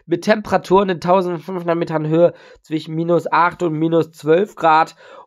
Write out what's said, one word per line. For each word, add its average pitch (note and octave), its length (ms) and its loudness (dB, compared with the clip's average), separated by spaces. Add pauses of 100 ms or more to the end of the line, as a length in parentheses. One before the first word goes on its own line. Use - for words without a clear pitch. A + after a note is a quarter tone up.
mit E3+ 160 -4
Temperaturen G3 680 0
in E3+ 120 -6
tausendfünfhundert F3 760 -2
Metern D#3 300 -4
Höhe E3 260 4 (300)
zwischen D#3 320 -8
minus E3+ 360 -2
acht E3 300 0
und E3+ 120 -2
minus D#3+ 380 0
zwölf E3 440 0
Grad. D#3+ 400 2 (320)